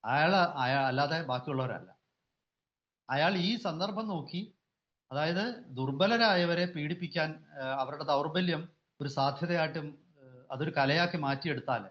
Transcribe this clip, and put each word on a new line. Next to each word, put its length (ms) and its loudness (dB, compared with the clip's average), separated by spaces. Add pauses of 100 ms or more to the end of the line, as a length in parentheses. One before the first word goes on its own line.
അയാള്, 320 4
അയാ-, 500 2
അല്ലാതെ 360 0
ബാക്കിയുള്ളവരല്ല. 680 -4 (1200)
അയാൾ 260 2
ഈ 200 0
സന്ദർഭം 520 -4
നോക്കി, 460 -6 (580)
അതായത് 560 -2
ദുർബലരായവരെ 1000 2
പീഡിപ്പിക്കാൻ, 800 -4 (140)
ഏഹ്, 240 -4
അവരുടെ 220 -6
ദൗർബല്യം 640 0 (320)
ഒരു 80 -4
സാധ്യതയായിട്ടും, 760 0 (320)
ഏഹ്, 320 -20
അതൊരു 260 -2
കലയാക്കി 400 4
മാറ്റിയെടുത്താൽ 760 -2